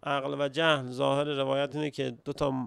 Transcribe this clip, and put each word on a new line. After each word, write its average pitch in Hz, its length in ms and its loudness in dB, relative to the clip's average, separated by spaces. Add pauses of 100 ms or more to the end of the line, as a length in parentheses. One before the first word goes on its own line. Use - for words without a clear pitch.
عقل 143 380 -2
و 143 80 0
جهل، 143 420 2
ظاهر 139 340 2
روایت 139 520 0
اینه 151 140 -2
که 131 240 -4 (100)
دو 147 80 -6
تا 143 180 0 (160)